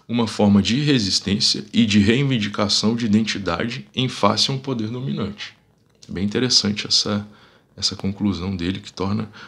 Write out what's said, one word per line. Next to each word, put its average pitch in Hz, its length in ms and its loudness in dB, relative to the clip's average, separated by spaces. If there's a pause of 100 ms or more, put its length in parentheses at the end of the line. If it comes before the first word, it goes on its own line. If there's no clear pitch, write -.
uma 117 200 0
forma 101 340 6
de 98 140 0
resistência 113 960 0
e 117 120 4
de 104 140 4
reivindicação 107 960 2
de 117 120 -4
identidade 104 840 -2
em 127 160 -2
face 107 420 0
a 139 40 -2
um 135 40 -4
poder 117 300 -4
dominante. 123 680 -8 (540)
É - 40 -12
bem 90 120 -4
interessante 104 600 0
essa, 104 400 -2 (500)
essa 98 200 -6
conclusão 98 580 -2
dele, 90 240 -4
que - 140 -16
torna 104 360 -4 (200)